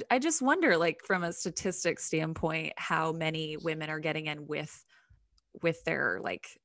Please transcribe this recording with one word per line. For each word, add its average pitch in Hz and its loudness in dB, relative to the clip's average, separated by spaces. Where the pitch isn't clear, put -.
I 247 6
just 302 0
wonder, 277 6
like, 165 2
from 185 2
a 170 0
statistics - -2
standpoint, 160 -2
how 160 0
many 160 -2
women 156 -4
are 156 -4
getting 156 -2
in 147 -6
with, 151 -6
with 165 0
their, 135 0
like, - -8